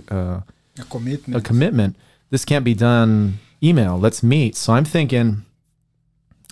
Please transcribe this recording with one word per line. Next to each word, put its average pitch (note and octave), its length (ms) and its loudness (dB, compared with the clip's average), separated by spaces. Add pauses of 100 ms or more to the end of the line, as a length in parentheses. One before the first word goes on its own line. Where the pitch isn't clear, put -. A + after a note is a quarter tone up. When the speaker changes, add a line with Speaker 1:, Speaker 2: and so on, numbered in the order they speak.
Speaker 1:
a, G2+ 60 -4
a F2+ 280 -6 (360)
Speaker 2:
A - 60 -18
commitment. B2+ 500 -8
Speaker 1:
a A#2 60 -2
commitment. A#2 540 0 (340)
This C3 160 -4
can't C#3+ 200 0
be A#2+ 100 2
done A2 640 2 (240)
email. A#2+ 340 2
Let's A2 240 0
meet.'" B2 340 2
So - 180 0
I'm C#3+ 120 2
thinking, B2 580 0 (1080)